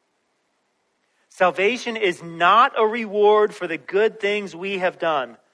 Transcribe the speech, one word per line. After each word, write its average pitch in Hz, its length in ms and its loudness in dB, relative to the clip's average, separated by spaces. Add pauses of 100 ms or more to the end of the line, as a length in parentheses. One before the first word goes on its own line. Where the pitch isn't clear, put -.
(1300)
Salvation 208 640 -2
is 202 260 -4
not 175 560 2
a 220 80 4
reward 214 680 2
for 180 100 -10
the 165 120 -6
good 208 420 -2
things 202 340 -4
we 196 260 -8
have 175 200 -4
done, 135 380 -4 (160)